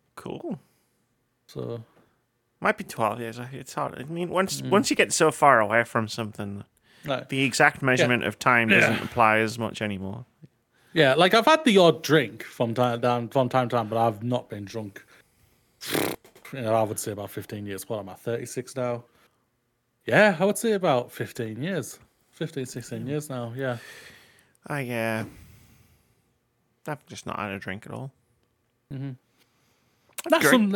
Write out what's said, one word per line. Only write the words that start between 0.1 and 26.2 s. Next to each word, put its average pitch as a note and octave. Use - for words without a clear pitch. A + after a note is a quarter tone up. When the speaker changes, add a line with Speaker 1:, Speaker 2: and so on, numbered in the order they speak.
Speaker 1:
Cool. -
Speaker 2:
So A#2+
Speaker 1:
Might G#3
be G3+
twelve A2+
years. A#2
I, B2
it's B2+
hard. C#3
I B2+
mean, E3+
once, F3
Speaker 2:
Mm. C3
Speaker 1:
once G3
you D4+
get D3+
so D#3
far C3+
away A2
from A2
something, G#2
Speaker 2:
Right. C3+
Speaker 1:
the C3+
exact C#3+
Speaker 2:
Yeah. C#3
Speaker 1:
measurement B2
of G#2
time A#2
Speaker 2:
Yeah. F3
Speaker 1:
doesn't -
apply A2
as A2
much A2+
anymore. G2+
Speaker 2:
Yeah, C#3
like, F3+
I've A3+
had D#4
the G3
odd E3+
drink B2+
from A#2
time A#2+
down, A#2+
from C3
time B2+
to B2
time, A2
but A2+
I've A2+
not B2
been G#2
drunk. G#2
You C3+
know, A2
I A2
would G#2
say A2+
about G2+
fifteen G#2
years. G2
What A2
am F#2+
I, F#2
thirty-six A#2+
now? A#2+
Yeah, F#3
I F3
would G3+
say A3
about D#3
fifteen A2
years. E3
Fifteen, C#3
sixteen A#2
years D3
now, A#2+
yeah. B2+
Speaker 1:
I, C#3
uh, A2+